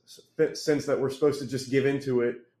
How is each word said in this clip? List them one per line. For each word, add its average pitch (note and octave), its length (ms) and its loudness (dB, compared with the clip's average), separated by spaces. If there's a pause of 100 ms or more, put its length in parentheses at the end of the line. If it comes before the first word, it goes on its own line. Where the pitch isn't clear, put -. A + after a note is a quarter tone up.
(380)
s-, - 240 0
sense C#3+ 240 0
that C3+ 140 0
we're C3+ 100 0
supposed C#3+ 300 0
to A#2+ 60 -8
just B2 240 -6
give C3 160 2
into C3+ 340 0
it A#2+ 160 0 (240)